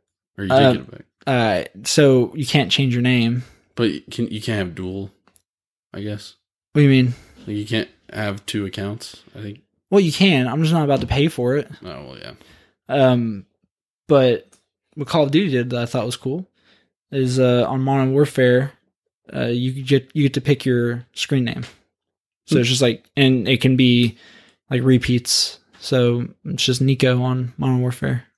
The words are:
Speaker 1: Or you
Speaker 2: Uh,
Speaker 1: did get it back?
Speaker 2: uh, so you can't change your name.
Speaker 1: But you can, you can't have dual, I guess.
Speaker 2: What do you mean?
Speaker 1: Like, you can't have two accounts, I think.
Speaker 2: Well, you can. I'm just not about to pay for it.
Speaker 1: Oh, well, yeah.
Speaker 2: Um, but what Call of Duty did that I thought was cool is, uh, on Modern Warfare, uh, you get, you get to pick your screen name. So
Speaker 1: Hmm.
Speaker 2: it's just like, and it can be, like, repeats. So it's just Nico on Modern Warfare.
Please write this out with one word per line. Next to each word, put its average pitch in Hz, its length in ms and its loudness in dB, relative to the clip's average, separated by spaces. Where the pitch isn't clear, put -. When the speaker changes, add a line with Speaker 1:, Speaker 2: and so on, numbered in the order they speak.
Speaker 1:
Or 101 80 -8
you 92 60 -4
Speaker 2:
Uh, 131 220 4
Speaker 1:
did - 120 -8
get - 20 -20
it - 40 -20
back? - 140 -20
Speaker 2:
uh, 113 360 0
so 131 520 4
you 147 100 -6
can't - 260 0
change 131 220 0
your 120 80 -2
name. 123 420 0
Speaker 1:
But 113 160 0
you 73 180 -8
can, - 180 -6
you 104 140 -10
can't 110 180 -4
have 87 160 -6
dual, 95 360 -10
I 98 80 -12
guess. 104 340 -10
Speaker 2:
What 151 100 2
do - 40 6
you 139 40 6
mean? 127 240 2
Speaker 1:
Like, 104 100 -8
you 104 80 -8
can't 110 240 -4
have 101 340 -8
two 104 200 -6
accounts, 101 520 -10
I 107 60 -18
think. 104 200 -16
Speaker 2:
Well, 196 100 4
you 170 120 2
can. 143 360 2
I'm 143 140 -2
just 160 120 2
not 156 120 2
about 139 160 0
to - 60 -4
pay 143 200 2
for 127 300 -2
it. - 120 -6
Speaker 1:
Oh, 73 220 -16
well, 65 120 -18
yeah. - 160 -18
Speaker 2:
Um, 123 580 0
but 131 400 2
what 143 120 -8
Call 160 160 2
of 139 80 0
Duty 165 200 2
did 123 200 -2
that 120 100 -4
I 120 40 -4
thought 117 200 -4
was 120 120 -8
cool 156 300 -8
is, 131 280 0
uh, 123 280 4
on 131 140 -4
Modern 135 320 0
Warfare, 135 580 2
uh, 127 120 -4
you 127 360 -4
get, 131 300 0
you 151 100 0
get 139 120 0
to 131 60 -4
pick 139 240 0
your 120 480 0
screen 135 300 -2
name. 120 200 -6
So - 100 0
Speaker 1:
Hmm. 127 60 4
Speaker 2:
it's 120 80 0
just 127 120 -2
like, 120 240 0
and 131 320 2
it 127 140 0
can 131 140 4
be, 120 420 4
like, 123 140 -2
repeats. 127 760 0
So 120 480 0
it's - 200 -6
just 131 160 0
Nico 127 400 2
on 127 360 -4
Modern 127 240 0
Warfare. 127 440 -4